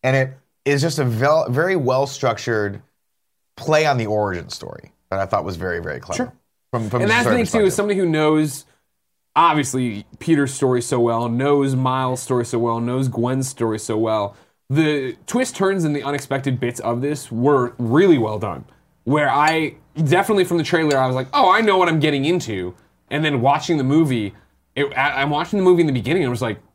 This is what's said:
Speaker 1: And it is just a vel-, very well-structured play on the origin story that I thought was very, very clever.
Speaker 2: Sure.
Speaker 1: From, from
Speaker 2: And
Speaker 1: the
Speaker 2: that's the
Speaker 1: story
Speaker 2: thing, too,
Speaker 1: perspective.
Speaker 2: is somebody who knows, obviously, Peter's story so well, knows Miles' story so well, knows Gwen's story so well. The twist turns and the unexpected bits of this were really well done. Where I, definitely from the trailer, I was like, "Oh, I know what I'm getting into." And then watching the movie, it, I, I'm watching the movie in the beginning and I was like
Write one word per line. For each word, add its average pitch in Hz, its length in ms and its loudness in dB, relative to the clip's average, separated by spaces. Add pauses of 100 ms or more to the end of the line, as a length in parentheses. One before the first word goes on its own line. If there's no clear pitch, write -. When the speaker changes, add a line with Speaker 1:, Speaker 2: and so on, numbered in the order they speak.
Speaker 1:
And 131 140 2
it 131 200 -2 (280)
is 143 180 2
just 156 160 -2
a 143 60 0
vel-, 131 440 2
very 165 280 0
well-structured 120 1040 -2 (720)
play 156 300 2
on 139 120 2
the 110 80 -2
origin 101 440 -4
story - 420 -16 (180)
that 98 80 -4
I 98 80 -2
thought 95 180 -2
was 90 120 -6
very, 85 240 -6
very 80 200 -10
clever. - 240 -6
Speaker 2:
Sure. - 80 -12 (400)
Speaker 1:
From, 113 180 -4
from 123 120 -2
Speaker 2:
And 208 80 0
Speaker 1:
the 226 40 4
Speaker 2:
that's 240 100 2
the 233 60 2
Speaker 1:
story 240 60 4
Speaker 2:
thing, 226 80 0
too, - 20 -4
Speaker 1:
perspective. 214 220 2
Speaker 2:
is 185 60 0
somebody 202 240 -2
who 185 80 0
knows, 156 580 0 (720)
obviously, 131 680 0 (140)
Peter's 143 340 0
story 127 300 0
so 123 180 -2
well, 117 280 2
knows 135 460 2
Miles' 131 480 -2
story 127 220 0
so 123 140 -4
well, 117 220 0
knows 127 280 -2
Gwen's 127 400 -2
story 110 300 -4
so 107 180 -6
well. 110 400 -2 (320)
The 143 480 0 (100)
twist 247 300 -4
turns 190 280 0
and 151 100 0
the 143 80 -6
unexpected 135 580 -4
bits 120 200 -4
of 120 200 -4
this 143 300 -6
were 127 480 2
really 143 400 4
well 107 200 -2
done. 92 260 -6 (400)
Where 143 260 2
I, 156 460 0 (180)
definitely 180 500 2
from 175 140 -2
the 156 60 -2
trailer, 156 340 2
I 131 80 2
was 127 80 0
like, 131 180 -4
"Oh, 240 180 4
I 208 100 6
know 202 180 4
what 175 100 4
I'm 160 120 2
getting 143 240 0
into." 104 500 -2 (360)
And 151 140 -2
then 143 160 0
watching 151 380 2
the 135 60 0
movie, 131 500 2 (400)
it, 139 120 -2 (120)
I, 139 240 0
I'm 147 80 0
watching 170 280 -2
the 185 60 2
movie 175 180 6
in 160 40 4
the 139 60 0
beginning 135 320 0
and 127 40 -2
I - 20 -2
was 120 120 -4
like 123 160 -4 (160)